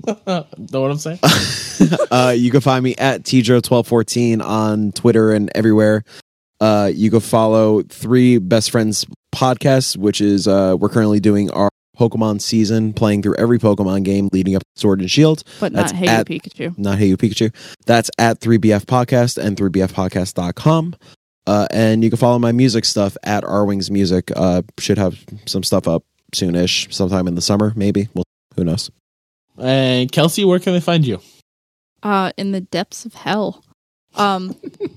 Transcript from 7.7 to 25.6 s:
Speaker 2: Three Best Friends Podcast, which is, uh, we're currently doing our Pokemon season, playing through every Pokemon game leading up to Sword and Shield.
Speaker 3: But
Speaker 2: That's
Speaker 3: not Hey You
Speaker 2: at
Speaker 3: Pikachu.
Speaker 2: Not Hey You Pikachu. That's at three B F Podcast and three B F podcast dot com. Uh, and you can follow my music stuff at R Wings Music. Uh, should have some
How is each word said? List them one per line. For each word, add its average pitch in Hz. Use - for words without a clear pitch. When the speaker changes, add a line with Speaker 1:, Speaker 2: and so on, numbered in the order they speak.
Speaker 2:
Three 123
Best 107
Friends 107
Podcast, 131
which 98
is, 101
uh, 95
we're 101
currently 107
doing 101
our 101
Pokemon 110
season, 110
playing 104
through 101
every 117
Pokemon 98
game 98
leading 95
up 92
to -
Sword 95
and 92
Shield. 156
Speaker 3:
But 196
Speaker 2:
That's -
Speaker 3:
not 180
Hey 185
You -
Speaker 2:
at -
Speaker 3:
Pikachu. -
Speaker 2:
Not 98
Hey 101
You 95
Pikachu. 113
That's 117
at 113
three 113
B 107
F 101
Podcast 123
and 98
three 98
B 92
F 92
podcast 92
dot 87
com. 160
Uh, 104
and 110
you 113
can 117
follow 120
my 117
music 120
stuff 101
at 104
R 101
Wings 98
Music. 92
Uh, 90
should -
have 92
some 95